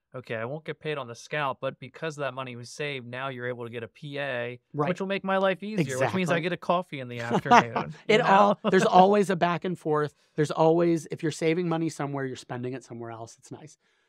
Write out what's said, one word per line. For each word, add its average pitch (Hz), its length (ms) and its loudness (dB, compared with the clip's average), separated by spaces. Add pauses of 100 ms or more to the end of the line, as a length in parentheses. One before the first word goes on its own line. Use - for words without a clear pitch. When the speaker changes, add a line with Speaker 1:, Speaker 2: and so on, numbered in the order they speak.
(140)
Speaker 1:
"Okay, 123 220 -10
I 113 80 -6
won't 151 200 -10
get 156 140 -10
paid 151 200 -6
on 127 80 -8
the 117 80 -14
scout, 139 460 -6
but 135 180 -6
because 143 380 -12
that 135 180 -6
money 127 200 -10
was 120 160 -16
saved, 139 360 -8
now 127 220 -8
you're 123 180 -8
able 123 180 -6
to 117 60 -10
get 117 120 -8
a 107 60 -10
P 139 300 -12
A, 123 420 -6 (140)
Speaker 2:
Right. 147 140 0
Speaker 1:
which 180 120 -4
will 190 60 -4
make 196 180 -4
my 190 140 0
life 190 240 2
easier, 175 360 -2
which 127 140 2
means 185 160 0
I 180 80 2
Speaker 2:
Exactly. 170 60 -2
Speaker 1:
get 175 100 -4
a 175 60 -4
coffee 175 420 -2
in 123 80 -12
the 120 120 -10
Speaker 2:
<laughs> - 0 -
Speaker 1:
afternoon," 120 760 2 (120)
Speaker 2:
It 214 140 6
Speaker 1:
you - 60 0
Speaker 2:
all, 202 360 6
Speaker 1:
know? 214 80 0
<laughs> - 0 -
Speaker 2:
there's 190 140 6
always 196 460 8
a 185 60 0
back 170 280 0
and 180 140 -4
forth. 151 360 -2 (200)
There's 151 160 2
always, 165 600 4
if - 120 -8
you're 151 100 -2
saving 170 340 0
money 165 220 -2
somewhere, 143 380 -6
you're 127 100 -8
spending 127 380 -10
it 120 100 -14
somewhere 117 260 -14
else. 113 280 -16
It's - 120 -20
nice. - 280 -18 (300)